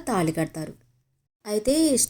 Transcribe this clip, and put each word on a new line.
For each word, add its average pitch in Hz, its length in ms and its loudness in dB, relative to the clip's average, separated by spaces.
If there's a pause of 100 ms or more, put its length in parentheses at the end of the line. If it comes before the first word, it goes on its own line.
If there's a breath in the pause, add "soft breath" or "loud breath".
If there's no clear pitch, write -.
తాళి 180 300 0
కడతారు. 156 340 -6 (760)
అయితే 269 460 2 (140)